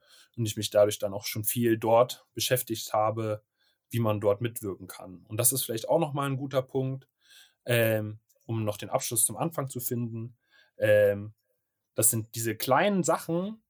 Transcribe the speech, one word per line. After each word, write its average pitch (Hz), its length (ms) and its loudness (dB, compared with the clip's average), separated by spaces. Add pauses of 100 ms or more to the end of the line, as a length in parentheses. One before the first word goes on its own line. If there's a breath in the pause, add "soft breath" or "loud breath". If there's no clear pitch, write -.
(380 soft breath)
und 117 80 0
ich 107 100 -2
mich 107 140 -4
dadurch 104 300 6
dann 98 140 -4
auch 101 120 -8
schon 110 180 -4
viel 117 340 2
dort 117 560 4
beschäftigt - 600 -2
habe, 110 500 0 (460)
wie 117 100 -2
man 107 220 2
dort 101 200 2
mitwirken 107 460 -6
kann. 90 400 -16
Und 107 100 -6
das - 140 2
ist 135 120 -4
vielleicht - 260 -6
auch 156 100 4
nochmal 139 300 -2
ein 135 80 -2
guter 135 240 -2
Punkt, 135 460 -6 (580 soft breath)
ähm, 110 540 0 (260)
um 110 180 -2
noch 104 140 -2
den 98 120 -10
Abschluss - 360 0
zum 98 120 -6
Anfang 139 320 -4
zu 127 100 -10
finden. 117 580 -6 (400 soft breath)
Ähm, 104 560 4 (640)
das 120 140 2
sind 110 240 -2
diese 113 220 -4
kleinen 175 480 2
Sachen 180 680 -2